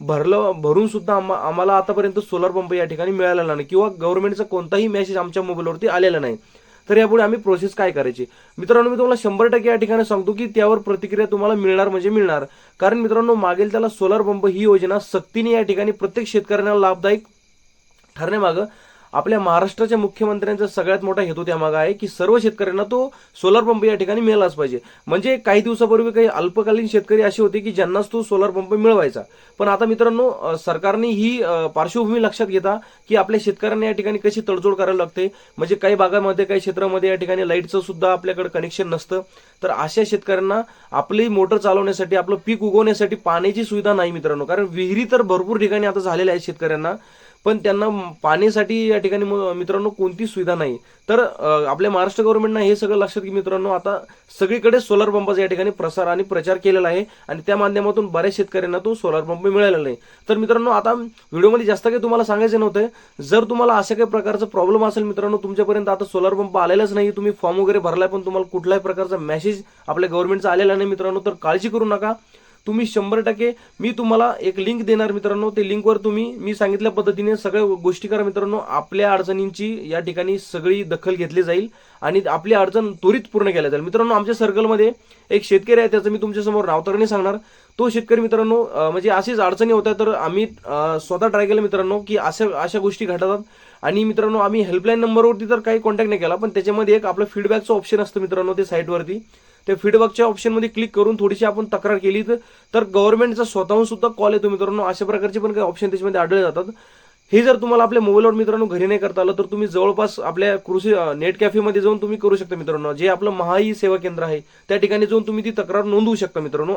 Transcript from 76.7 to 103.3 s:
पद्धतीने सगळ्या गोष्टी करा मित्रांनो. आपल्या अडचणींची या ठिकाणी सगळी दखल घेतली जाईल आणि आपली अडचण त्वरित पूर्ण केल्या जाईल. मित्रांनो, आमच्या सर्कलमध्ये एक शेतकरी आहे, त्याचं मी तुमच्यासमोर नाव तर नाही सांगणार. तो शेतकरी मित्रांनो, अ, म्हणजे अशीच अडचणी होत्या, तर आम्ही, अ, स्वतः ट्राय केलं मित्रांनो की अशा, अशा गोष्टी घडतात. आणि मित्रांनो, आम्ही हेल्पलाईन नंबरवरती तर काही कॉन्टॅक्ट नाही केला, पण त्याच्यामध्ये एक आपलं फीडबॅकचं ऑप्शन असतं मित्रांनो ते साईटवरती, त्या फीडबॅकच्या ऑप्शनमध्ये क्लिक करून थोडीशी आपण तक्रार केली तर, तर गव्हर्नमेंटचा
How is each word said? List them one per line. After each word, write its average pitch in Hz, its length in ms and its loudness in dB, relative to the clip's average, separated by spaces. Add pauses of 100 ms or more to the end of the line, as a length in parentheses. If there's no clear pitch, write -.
पद्धतीने 208 440 -2
सगळ्या 208 280 -2
गोष्टी 180 440 -2
करा 208 160 -2
मित्रांनो. 202 340 -4 (100)
आपल्या 196 440 0
अडचणींची 196 720 -2
या 160 160 -6
ठिकाणी 180 380 -4
सगळी 185 440 -2
दखल 170 320 -4
घेतली 170 280 -2
जाईल 180 260 0 (340)
आणि 180 260 0
आपली 165 260 0
अडचण 202 380 2
त्वरित 190 280 2 (120)
पूर्ण 208 180 0
केल्या 156 200 0
जाईल. 147 120 -2
मित्रांनो, 220 320 0
आमच्या 208 200 0
सर्कलमध्ये 220 580 2 (380)
एक 202 140 0
शेतकरी 208 360 4
आहे, 226 80 2
त्याचं 208 220 0
मी 208 80 -4
तुमच्यासमोर 208 460 -2
नाव 160 220 0
तर 196 60 -2
नाही 214 140 2
सांगणार. 202 300 0 (420)
तो 240 100 2
शेतकरी 226 320 2
मित्रांनो, 226 440 2
अ, 156 260 -2
म्हणजे 185 200 0
अशीच 196 300 0
अडचणी 202 320 2
होत्या, 214 200 2
तर 214 220 0
आम्ही, 175 320 -2 (200)
अ, 156 340 -2
स्वतः 185 280 -2
ट्राय 208 180 2
केलं 214 160 2
मित्रांनो 196 440 -2
की 214 100 -2
अशा, 185 460 -2
अशा 175 160 -4
गोष्टी 196 280 -2
घडतात. 185 320 -2 (440)
आणि 196 220 0
मित्रांनो, 220 340 0
आम्ही 208 220 2
हेल्पलाईन 196 400 0
नंबरवरती 226 500 2
तर 226 100 2
काही 226 180 0
कॉन्टॅक्ट 220 300 0
नाही 202 120 0
केला, 170 140 0
पण 220 140 -4
त्याच्यामध्ये 208 480 2
एक 214 100 0
आपलं 185 180 0
फीडबॅकचं 208 500 -2
ऑप्शन 202 260 0
असतं 202 200 -4
मित्रांनो 185 380 -2
ते 196 60 2
साईटवरती, 175 640 -4 (400)
त्या 196 100 0
फीडबॅकच्या 220 500 2
ऑप्शनमध्ये 220 420 -2
क्लिक 220 280 -4
करून 208 240 2
थोडीशी 202 240 0
आपण 214 200 -2
तक्रार 208 320 -2
केली 196 260 0
तर, 220 120 -2 (400)
तर 226 100 2
गव्हर्नमेंटचा 220 600 2